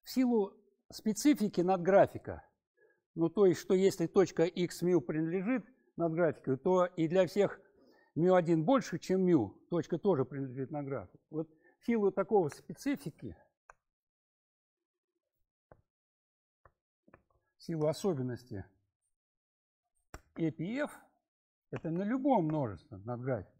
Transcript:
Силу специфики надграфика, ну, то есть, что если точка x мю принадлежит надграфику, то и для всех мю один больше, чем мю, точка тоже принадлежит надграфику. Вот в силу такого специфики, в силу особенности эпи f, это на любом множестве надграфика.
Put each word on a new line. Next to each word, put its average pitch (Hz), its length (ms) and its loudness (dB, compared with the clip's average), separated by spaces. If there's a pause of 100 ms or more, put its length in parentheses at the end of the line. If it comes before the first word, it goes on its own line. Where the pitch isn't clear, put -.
(140)
Силу 240 400 0 (380)
специфики 214 680 0
надграфика, 175 800 2 (720)
ну, 165 140 0
то 202 160 2
есть, 175 140 2
что - 160 0
если 185 320 2
точка 170 360 2
x 175 380 -4
мю 175 180 2
принадлежит 180 680 -4 (320)
надграфику, 160 600 0
то 180 280 2
и 165 220 -2
для 185 200 2
всех - 320 0 (560)
мю 180 180 4
один 165 320 4
больше, 214 320 2
чем 190 240 -2
мю, 160 340 4 (140)
точка 170 300 -4
тоже 151 260 2
принадлежит 135 460 -8
надграфику. 135 580 -10
Вот 160 200 -8 (300)
в - 60 -20
силу 214 260 0
такого 190 380 0
специфики, - 880 -10 (4000)
в - 60 -20
силу 156 220 -2
особенности 127 800 -4 (1700)
эпи 165 440 -6
f, 294 120 -6 (760)
это 156 220 -8
на 175 120 -4
любом 247 420 0
множестве 131 520 -6
надграфика. 120 640 -6